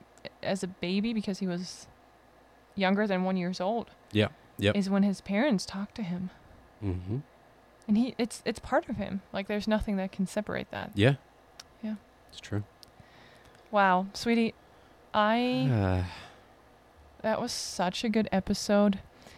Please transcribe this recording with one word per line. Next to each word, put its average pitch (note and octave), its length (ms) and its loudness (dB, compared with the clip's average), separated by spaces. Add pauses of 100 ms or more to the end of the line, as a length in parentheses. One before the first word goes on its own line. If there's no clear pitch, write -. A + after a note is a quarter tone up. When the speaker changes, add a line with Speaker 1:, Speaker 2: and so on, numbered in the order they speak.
(440)
Speaker 1:
as F#3+ 200 -2
a F#3+ 40 -6
baby G3 460 -2
because G#3 260 -4
he F#3+ 80 -2
was F3 400 -8 (880)
younger G3 320 2
than F#3 160 2
one F#3+ 140 0
years F3+ 240 -2
old. G3 300 -2 (200)
Speaker 2:
Yeah. G#2+ 180 4 (280)
Yep. G2+ 180 4
Speaker 1:
Is G2+ 140 0
when G3 140 4
his G3+ 180 0
parents G3+ 440 0
talk G3 300 -10
to A#3 80 -6
him. F3+ 260 -6 (540)
Speaker 2:
Mm-hmm. F#2+ 340 -2 (720)
Speaker 1:
And G#3 100 4
he, B3 200 0
it's, - 280 -4
it's A3 140 -4
part - 300 -2
of A#3 80 -4
him. G3+ 240 -6 (100)
Like, G3 160 -6
there's G#3 200 -4
nothing G#3+ 300 0
that F#3+ 140 -4
can F#3 160 -2
separate - 440 -6
that. - 240 -8
Speaker 2:
Yeah. B2+ 200 6 (680)
Speaker 1:
Yeah. A3 120 -4 (360)
Speaker 2:
It's - 80 -18
true. G#2 240 -4 (1080)
Speaker 1:
Wow, G3 420 4
sweetie, A#3 400 2 (600)
I A#3+ 560 2
Speaker 2:
<sighs> - 20 4
Uh. F#2 320 2 (1200)
Speaker 1:
that A3 200 0
was A#3+ 100 -4
such - 520 -4
a A#3+ 60 0
good G#3+ 220 2
episode. G3+ 680 2 (380)